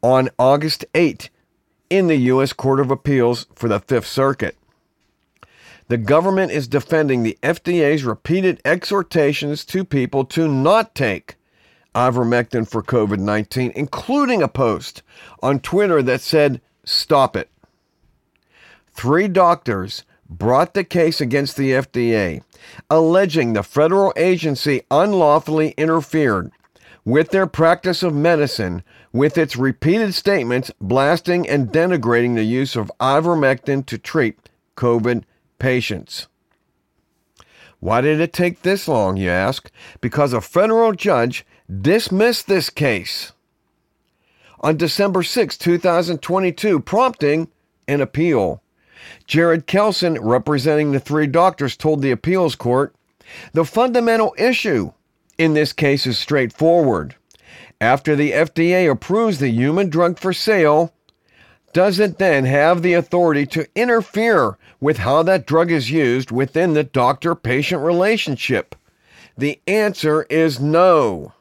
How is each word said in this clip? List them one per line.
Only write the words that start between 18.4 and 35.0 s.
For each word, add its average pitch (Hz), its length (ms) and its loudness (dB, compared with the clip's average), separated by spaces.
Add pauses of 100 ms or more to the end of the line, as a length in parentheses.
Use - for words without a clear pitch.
Three 160 340 0
doctors 170 760 0 (260)
brought 120 440 0
the 196 100 -2
case 165 380 0
against 139 340 -2
the 135 180 0
F 127 180 -2
D 120 220 0
A, 90 280 -2 (480)
alleging 160 640 2
the 101 100 0
federal 180 540 2
agency 156 720 -2
unlawfully 156 840 2
interfered 151 760 0 (540)
with 139 260 0
their 190 160 0
practice 170 560 0
of 170 100 -2
medicine 143 680 0 (300)
with 143 240 0
its 156 180 -2
repeated 165 580 0
statements 143 560 -2 (120)
blasting 147 680 0
and 135 240 -2
denigrating 123 640 0
the 110 80 0
use 127 320 -2
of 107 240 -6
ivermectin 139 840 0
to 120 120 -10
treat 123 400 -2 (380)
covid 120 480 0 (340)